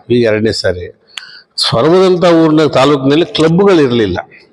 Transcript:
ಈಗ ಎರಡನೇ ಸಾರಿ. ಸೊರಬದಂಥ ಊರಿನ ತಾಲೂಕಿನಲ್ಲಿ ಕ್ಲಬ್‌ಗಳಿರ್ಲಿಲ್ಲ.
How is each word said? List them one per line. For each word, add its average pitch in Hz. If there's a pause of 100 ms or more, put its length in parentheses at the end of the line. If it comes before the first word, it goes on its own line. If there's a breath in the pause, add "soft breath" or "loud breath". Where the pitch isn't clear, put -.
(100)
ಈಗ 120
ಎರಡನೇ 107
ಸಾರಿ. 90 (680 loud breath)
ಸೊರಬದಂಥ 180
ಊರಿನ 160
ತಾಲೂಕಿನಲ್ಲಿ 139
ಕ್ಲಬ್‌ಗಳಿರ್ಲಿಲ್ಲ. 151 (340 loud breath)